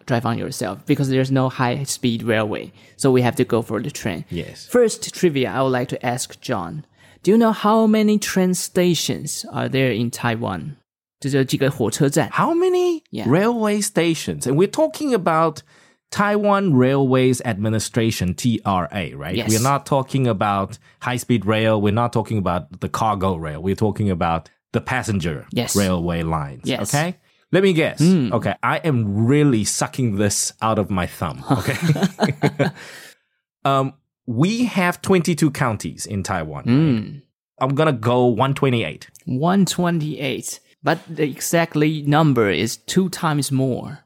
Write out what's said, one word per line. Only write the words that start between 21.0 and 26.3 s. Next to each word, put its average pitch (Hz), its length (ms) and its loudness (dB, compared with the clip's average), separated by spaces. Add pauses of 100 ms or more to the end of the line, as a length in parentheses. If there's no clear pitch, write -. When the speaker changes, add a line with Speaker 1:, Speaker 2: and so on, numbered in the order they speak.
Speaker 2:
rail. 110 340 2
We're 101 160 2
not 120 160 0
talking 110 260 -2
about 90 440 -4
the 95 80 -4
cargo 95 480 0
rail. 76 240 -8
We're 95 120 -2
talking 104 380 -2
about 82 380 -2 (240)
the 113 80 0
passenger 92 680 -4
Speaker 1:
Yes. - 260 -4
Speaker 2:
railway 87 460 0
lines. 76 420 -6